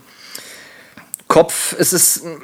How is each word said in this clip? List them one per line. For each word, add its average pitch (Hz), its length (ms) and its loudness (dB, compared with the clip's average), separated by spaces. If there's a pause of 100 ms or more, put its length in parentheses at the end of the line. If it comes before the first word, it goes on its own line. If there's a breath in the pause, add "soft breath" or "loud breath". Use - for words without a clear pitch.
(1300 loud breath)
Kopf, - 500 2
es - 140 2
ist - 300 2 (220)